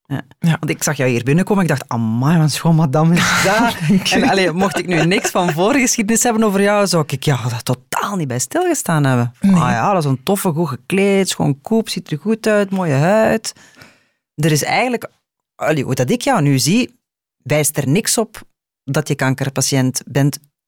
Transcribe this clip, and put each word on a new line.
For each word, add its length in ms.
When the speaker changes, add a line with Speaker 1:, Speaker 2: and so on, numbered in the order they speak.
Speaker 1:
Ja. 160
Speaker 2:
Ja. 200
Speaker 1:
Want 100
ik 140
zag 140
jou 120
hier 140
binnenkomen, 400
ik 60
dacht, 200
"Amai, 460
wat 80
een 60
schoon 260
madame 400
is 260
Speaker 2:
<laughs> 20
Speaker 1:
dat." 320
Speaker 2:
Dank 220
Speaker 1:
En 100
Speaker 2:
je. 100
Speaker 1:
allee, 220
mocht 260
ik 100
nu 180
niks 240
van 220
voorgeschiedenis 720
hebben 200
over 180
jou, 260
zou 200
ik, 160
ja, 260
dat 160
totaal 500
niet 120
bij 120
stilgestaan 640
hebben. 380
Speaker 2:
Nee. 120
Speaker 1:
"Ah 180
ja, 220
dat 100
is 60
een 140
toffe, 280
goed 160
gekleed, 600
schoon 320
koep, 280
ziet 220
er 60
goed 300
uit, 220
mooie 240
huid." 600
Er 160
is 120
eigenlijk, 460
allee, 280
hoe 120
dat 140
ik 120
jou 200
nu 180
zie, 400
wijst 400
er 100
niks 300
op 240
dat 240
je 80
kankerpatiënt 880
bent, 340